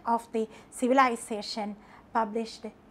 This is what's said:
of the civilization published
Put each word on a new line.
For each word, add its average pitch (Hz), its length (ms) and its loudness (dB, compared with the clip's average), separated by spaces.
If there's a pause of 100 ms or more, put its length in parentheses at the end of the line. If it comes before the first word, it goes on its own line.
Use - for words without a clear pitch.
of 233 280 0
the 220 160 -2 (240)
civilization 233 1040 2 (360)
published 226 540 -2 (260)